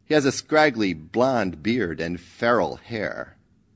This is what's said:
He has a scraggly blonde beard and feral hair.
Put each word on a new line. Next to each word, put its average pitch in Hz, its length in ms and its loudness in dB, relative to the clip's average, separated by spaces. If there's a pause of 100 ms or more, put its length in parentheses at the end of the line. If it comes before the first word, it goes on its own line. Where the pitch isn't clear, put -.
He - 80 0
has 147 120 4
a 143 60 4
scraggly 127 640 2
blonde 95 720 -2
beard 98 360 -2
and 85 220 -6
feral 104 540 0
hair. - 600 -8 (400)